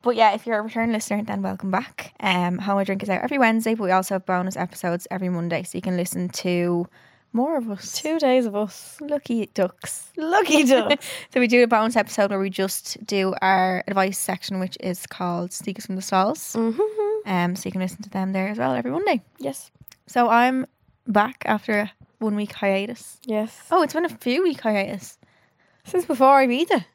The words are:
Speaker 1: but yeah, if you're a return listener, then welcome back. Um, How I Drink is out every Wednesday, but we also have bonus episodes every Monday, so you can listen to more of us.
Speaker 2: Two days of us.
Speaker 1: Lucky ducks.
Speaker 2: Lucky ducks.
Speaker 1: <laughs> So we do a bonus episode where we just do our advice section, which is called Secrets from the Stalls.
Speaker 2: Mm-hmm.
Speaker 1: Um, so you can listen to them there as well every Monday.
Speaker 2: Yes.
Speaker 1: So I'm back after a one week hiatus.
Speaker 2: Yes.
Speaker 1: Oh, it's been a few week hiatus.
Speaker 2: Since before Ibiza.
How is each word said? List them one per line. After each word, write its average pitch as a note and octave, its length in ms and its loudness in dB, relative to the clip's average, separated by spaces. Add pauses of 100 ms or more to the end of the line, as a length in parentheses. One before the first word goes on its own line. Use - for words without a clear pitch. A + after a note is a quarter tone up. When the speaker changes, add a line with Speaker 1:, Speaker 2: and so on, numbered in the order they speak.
Speaker 1:
but A#3+ 120 2
yeah, A3 200 6
if A3 120 -8
you're A3+ 120 0
a G#3 40 0
return A3+ 300 -2
listener, G#3+ 320 -2
then G3+ 180 -4
welcome F#3+ 300 -4
back. - 480 -4
Um, F3+ 380 0
How G3 200 0
I G3 60 2
Drink G3 180 -4
is G3+ 80 -6
out F#3 140 0
every C#4 140 -2
Wednesday, A3+ 360 2
but A3 80 -6
we F#3+ 80 0
also F#3+ 240 2
have F#3 100 -4
bonus F#3 320 -2
episodes F3 540 -4
every F#3+ 180 -4
Monday, E3+ 360 -2
so - 120 -10
you F3+ 60 -6
can F#3 140 -2
listen F3+ 320 -4
to F3 580 0 (460)
more C#4 240 0
of A#3 120 -4
us. - 320 -8
Speaker 2:
Two D#4+ 200 -2
days B3+ 260 4
of G3+ 80 -4
us. - 460 -6
Speaker 1:
Lucky C#4 540 -4
ducks. - 600 -4
Speaker 2:
Lucky D#4+ 460 4
ducks. A#3+ 420 4 (140)
Speaker 1:
<laughs> - 160 -18
So C4 60 4
we B3 80 4
do A#3+ 160 8
a - 20 2
bonus A3+ 300 2
episode G3+ 340 2
where G3+ 80 -2
we G3 120 0
just - 540 -4
do F#3+ 380 0
our F#3 460 2
advice F#3+ 300 0
section, F#3 420 -4
which F#3 180 -6
is F3+ 280 -6
called F3 460 -4
Secrets - 340 -8
from F#3+ 100 -6
the F#3+ 60 -6
Stalls. G3 520 0
Speaker 2:
Mm-hmm. G#4 720 -2
Speaker 1:
Um, F3+ 280 0
so - 100 -10
you F#3 60 -8
can F#3 80 -4
listen F#3 220 -6
to - 80 -16
them F#3+ 220 -4
there F#3+ 160 -2
as G#3 100 -6
well B3+ 160 0
every B3 180 -4
Monday. E4+ 300 0 (180)
Speaker 2:
Yes. C4+ 320 -10 (340)
Speaker 1:
So A#3+ 220 0
I'm B3 380 2 (420)
back G#3 380 0
after G#3+ 340 -2
a G#3 120 -6 (280)
one G#3+ 160 -2
week G#3 160 -4
hiatus. G3+ 720 -4
Speaker 2:
Yes. A3 340 -4 (140)
Speaker 1:
Oh, E4+ 100 6
it's D4 120 -2
been E4 100 0
a E4+ 40 -2
few B3+ 360 -2
week D4+ 160 0
hiatus. G3+ 580 -4 (680)
Speaker 2:
Since F4+ 220 -2
before C4+ 340 6
Ibiza. C4+ 440 2 (100)